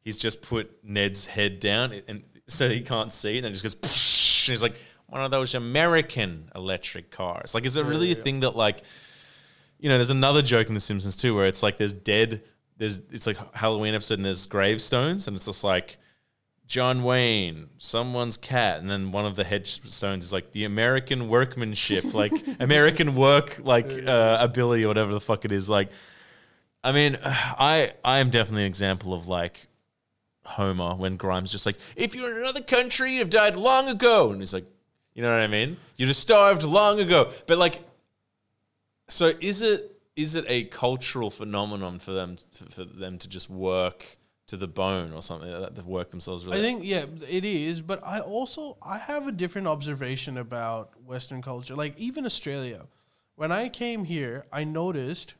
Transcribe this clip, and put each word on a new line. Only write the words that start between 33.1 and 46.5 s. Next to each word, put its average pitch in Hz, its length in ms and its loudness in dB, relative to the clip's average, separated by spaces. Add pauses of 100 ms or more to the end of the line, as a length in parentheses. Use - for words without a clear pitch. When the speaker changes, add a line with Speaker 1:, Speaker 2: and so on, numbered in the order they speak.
Speaker 1:
you've 214 140 0
died 208 280 6
long 262 320 6
ago," 214 420 6
and 98 100 -6
he's 92 120 -4
like, 92 120 -4 (480)
you 113 80 -10
know 120 100 0
what 113 100 4
I 107 60 2
mean? 117 300 0 (200)
You'd 131 100 0
have 135 80 2
starved 196 480 6
long 208 360 4
ago. 165 320 4 (160)
But, 170 100 6
like, - 240 4 (1300)
so 165 300 4
is 196 220 -2
it, - 380 0 (160)
is 156 200 -4
it 165 120 -4
a 120 180 0
cultural 127 640 -4
phenomenon 101 680 -6
for - 120 -12
them 90 260 -6 (160)
to, 87 120 -20
for - 180 -16
them 92 360 -14
to - 100 -12
just 92 200 -10
work 92 680 -4 (300)
to 98 100 -12
the 92 100 -8
bone 92 460 -4
or 80 80 -12
something 82 300 -10
like 87 100 -10
that, - 200 -12
to 87 60 -16
work 90 240 -6
themselves 87 340 -10
really 92 120 -6